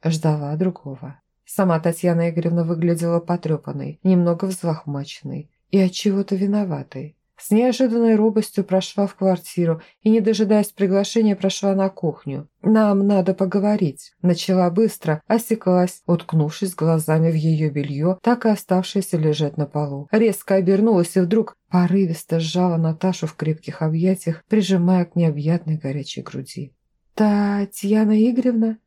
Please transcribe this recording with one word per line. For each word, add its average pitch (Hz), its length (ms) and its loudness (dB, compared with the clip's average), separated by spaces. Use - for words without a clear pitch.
Ждала 156 520 -2
другого. 143 640 -6
Сама 175 360 0
Татьяна 170 500 0
Игоревна 170 340 -2
выглядела 170 560 0
потрёпанной, 156 800 -6
немного 175 420 2
взлохмаченной 151 1040 -8
и 196 80 2
от 185 140 2
чего-то 196 440 -2
виноватой. 180 800 -4
С - 120 -8
неожиданной 233 640 2
робостью 214 500 0
прошла 190 420 -2
в 190 80 -8
квартиру 175 680 -2
и, - 80 0
не 220 120 4
дожидаясь 214 480 2
приглашения, 202 680 0
прошла 196 380 -2
на 190 160 0
кухню. 147 580 -8
«Нам 208 440 2
надо 190 280 2
поговорить», 196 760 -2
начала 180 480 2
быстро, 170 560 0
осеклась, 185 800 0
уткнувшись 165 680 0
глазами 160 560 2
в 160 40 0
её 156 360 0
бельё, 147 520 -2
так 240 240 0
и - 20 2
оставшееся 185 680 -2
лежать 151 400 -2
на 147 80 -2
полу. 143 440 -6
Резко 214 440 0
обернулась 190 640 2
и 190 40 4
вдруг 214 360 0
порывисто 175 720 0
сжала 170 380 0
Наташу 165 480 -2
в 156 80 -8
крепких 156 480 -6
объятиях, 160 680 -2
прижимая 185 560 2
к 175 100 -18
необъятной 160 600 0
горячей 139 460 -8
груди. 135 500 -12
«Татьяна 208 1040 0
Игоревна?» 226 680 0